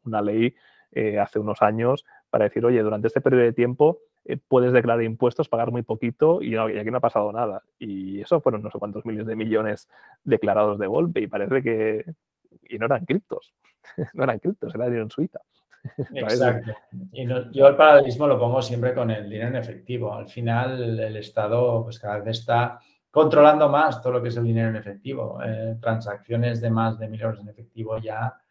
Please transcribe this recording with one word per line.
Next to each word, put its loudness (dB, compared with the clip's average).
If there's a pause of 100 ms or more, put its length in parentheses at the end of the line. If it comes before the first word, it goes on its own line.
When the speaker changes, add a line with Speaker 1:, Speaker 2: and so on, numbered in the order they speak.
Speaker 1:
una -4
ley, 0 (360)
eh, -2
hace -2
unos -2
años 0 (240)
para 2
decir, 0
"Oye, 4
durante -2
este -2
periodo 4
de 4
tiempo, 2 (240)
eh, -6
puedes 2
declarar 2
impuestos, -2
pagar -2
muy -4
poquito 0
y -6
no, -2
y -6
aquí -6
no -4
ha -2
pasado 0
nada". -4 (160)
Y -10
eso 0
fueron -2
no -10
sé -12
cuántos -8
miles -8
de -6
millones -2 (360)
declarados 2
de -4
golpe 0
y -4
parece -2
que... -2 (640)
y -10
no 0
eran 0
criptos, -6 (300)
<laughs> -10
no -2
eran -2
criptos, -6
era -4
dinero -2
en -8
Suiza. -6 (420)
<laughs> -12
Speaker 2:
Exacto. 0 (400)
Y -8
no, -4
yo 8
el 8
paralelismo 8
lo 4
pongo 0
siempre -2
con -2
el -6
dinero -6
en -4
efectivo. -8
Al -14
final, -4
el -6
Estado, -2
pues, -14
cada -8
vez -6
está 0 (320)
controlando 6
más 2
todo -2
lo -2
que -6
es -6
el -2
dinero 0
en -4
efectivo. -10
Eh, -6
transacciones -4
de -2
más 0
de -10
mil -12
euros -6
en -18
efectivo -12
ya, -8 (120)